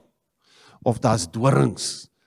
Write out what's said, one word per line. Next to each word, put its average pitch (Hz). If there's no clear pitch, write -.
Of 117
daar's 120
dorings 131